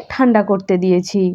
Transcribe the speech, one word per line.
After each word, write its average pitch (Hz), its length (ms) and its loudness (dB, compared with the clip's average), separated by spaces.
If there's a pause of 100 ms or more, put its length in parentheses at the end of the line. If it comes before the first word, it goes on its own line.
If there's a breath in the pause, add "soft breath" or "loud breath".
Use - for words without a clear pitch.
ঠান্ডা 240 340 2
করতে 190 340 -2
দিয়েছি। 185 460 0 (120)